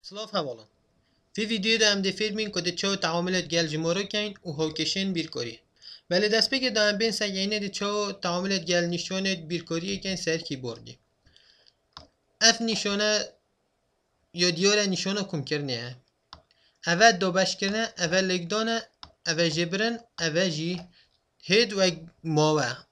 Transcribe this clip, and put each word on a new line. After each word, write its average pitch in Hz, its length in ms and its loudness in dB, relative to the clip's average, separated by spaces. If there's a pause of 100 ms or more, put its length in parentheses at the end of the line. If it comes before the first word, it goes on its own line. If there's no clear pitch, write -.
سلاف 202 340 -12
هوالان. 123 320 -4 (640)
فی 214 120 -2
ویدیو 220 320 2
ده 214 140 6
هم 202 100 0
ده 190 100 0
فیلم 214 260 -2
این 214 140 -4
که 175 100 -4
ده 175 100 -2
چه 196 240 -2
تعاملت 175 520 0
گل 165 200 0
جمارو 165 360 0
کن 208 300 -4 (120)
و 170 60 -6
هاکشن 160 640 -2
بیرکاری. 151 460 -6 (500)
ولی 202 200 4
دست 220 200 4
بگیر 254 240 2
ده 214 80 2
هم 208 160 4
بین 226 140 2
سگ 202 240 -2
اینه 202 240 -2
ده 202 100 -4
چه 202 180 -4 (340)
تعاملت 180 440 -2
گل 175 280 2
نشانت 190 440 -2
بیرکاری 165 680 -4
کن 190 120 -4
سر 165 220 -2
کیبوردی. 117 600 -10 (1400)
اف 226 200 6
نشانه 208 500 0 (1200)
یا 175 160 2
دیار 196 300 2 (140)
نشانه 196 300 -2
کم 156 200 -6
کرنه. 127 540 -6 (920)
اول 196 240 8
دو 185 200 0
بش 185 240 2
کرنه، 208 280 -2 (140)
اول 180 340 2
لگدانه، 208 460 -2 (500)
اول 165 220 2
جبرن، 190 500 -2 (200)
اول 165 300 2
جی 165 320 -4 (680)
هید 214 240 4
و 196 60 -2 (440)
ماوه. 151 480 4 (200)